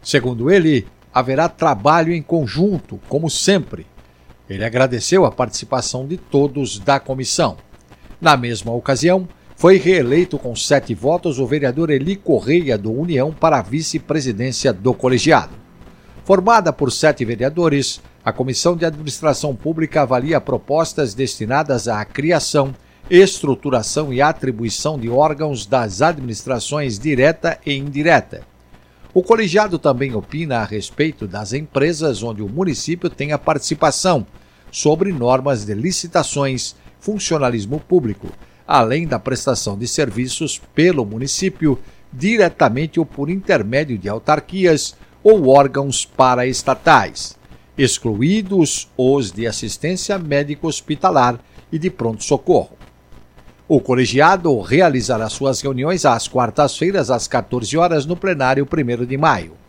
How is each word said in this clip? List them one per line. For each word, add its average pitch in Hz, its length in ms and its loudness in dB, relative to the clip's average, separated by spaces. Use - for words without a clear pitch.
Segundo 123 480 0
ele, 160 340 2
haverá 135 380 0
trabalho 156 640 2
em 165 80 -4
conjunto, 156 800 -2
como 156 220 -2
sempre. - 560 -2
Ele 98 160 -8
agradeceu 123 640 2
a 156 60 2
participação 123 760 -6
de 165 120 -8
todos 139 600 -2
da 135 220 0
comissão. 131 580 -4
Na 151 160 6
mesma 117 340 -4
ocasião, 143 560 0
foi 190 220 8
reeleito 160 600 2
com 120 160 -8
sete 131 400 0
votos 143 420 -2
o 135 80 0
vereador 143 460 0
Eli 147 240 0
Correia, 143 600 0
do 104 160 -4
União, 147 400 -2
para 156 280 2
a - 20 -4
vice-presidência 131 1120 -4
do 104 200 0
colegiado. 127 600 2
Formada 190 480 4
por 127 180 -2
sete 147 320 0
vereadores, 139 760 -2
a 110 80 -2
Comissão 165 420 0
de 165 80 -4
Administração 151 720 -2
Pública 156 460 -2
avalia 139 400 0
propostas 139 720 -2
destinadas 123 760 -2
à 107 160 -4
criação, 143 680 0
estruturação 147 1000 2
e 127 100 0
atribuição 139 760 -2
de 113 80 -6
órgãos 143 600 0
das 113 340 0
administrações 131 960 -2
direta 147 680 2
e 143 80 -2
indireta. 143 680 0
O 185 80 4
colegiado 208 560 2
também 131 380 0
opina 139 420 -6
a 110 80 -2
respeito 107 640 -6
das 98 260 -10
empresas 147 680 -2
onde 110 180 -8
o 101 80 -6
município 170 600 -4
tem 147 220 -6
a 147 60 -2
participação, 156 880 0
sobre 165 420 0
normas 131 500 0
de 104 120 -6
licitações, 143 1000 -4
funcionalismo 139 800 -2
público, 127 480 0
além 131 400 2
da 131 140 -2
prestação 117 580 -4
de 113 80 -8
serviços 127 720 -4
pelo 156 320 2
município, 139 720 -2
diretamente 151 840 2
ou 160 80 2
por 143 240 -8
intermédio 143 680 -2
de 92 100 -8
autarquias 156 880 0
ou 202 280 6
órgãos 139 560 4
paraestatais, 127 1300 2
excluídos 156 1200 0
os 127 360 2
de 110 120 -6
assistência 160 720 -6
médico-hospitalar 147 1200 -2
e 165 40 -2
de 165 120 -2
pronto-socorro. 113 880 -2
O 147 140 4
colegiado 135 800 2
realizará 123 680 0
suas 135 320 -4
reuniões 139 460 -2
às 120 240 2
quartas-feiras, 139 840 0
às 120 160 -2
quatorze 123 480 -4
horas, 165 300 2
no 170 100 -4
plenário 139 500 0
primeiro 123 400 -2
de 131 120 -6
maio. 104 380 0